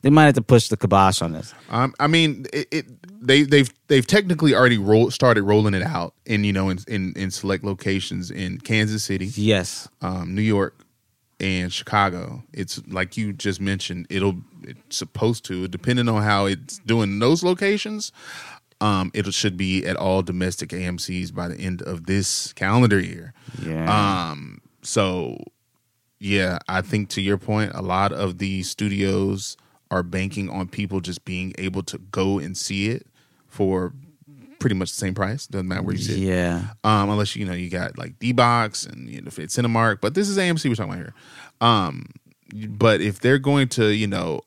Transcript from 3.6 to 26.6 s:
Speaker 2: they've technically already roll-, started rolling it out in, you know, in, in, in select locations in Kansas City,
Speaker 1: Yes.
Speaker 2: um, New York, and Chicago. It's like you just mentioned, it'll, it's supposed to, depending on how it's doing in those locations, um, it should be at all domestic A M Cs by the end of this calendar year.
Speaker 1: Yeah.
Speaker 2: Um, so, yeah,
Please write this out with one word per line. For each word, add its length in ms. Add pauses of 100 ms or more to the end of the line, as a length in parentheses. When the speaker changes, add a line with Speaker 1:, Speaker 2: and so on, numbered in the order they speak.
Speaker 2:
they've 180
technically 480
already 240
roll-, 320
started 320
rolling 320
it 80
out 320 (100)
in, 200
you 80
know, 160
in, 180
in, 300
in 160
select 320
locations 680
in 280
Kansas 440
City, 240
Speaker 1:
Yes. 640 (120)
Speaker 2:
um, 360
New 60
York, 340 (640)
and 320
Chicago. 800
It's 340
like 300
you 160
just 280
mentioned, 480
it'll, 280 (260)
it's 340
supposed 500
to, 220
depending 400
on 140
how 240
it's 400
doing 240
in 80
those 240
locations, 680 (680)
um, 340
it 200
should 220
be 280
at 120
all 260
domestic 500
A 60
M 220
Cs 320
by 160
the 80
end 260
of 240
this 460
calendar 480
year. 340 (260)
Speaker 1:
Yeah. 680
Speaker 2:
Um, 300 (220)
so, 560 (840)
yeah, 380 (100)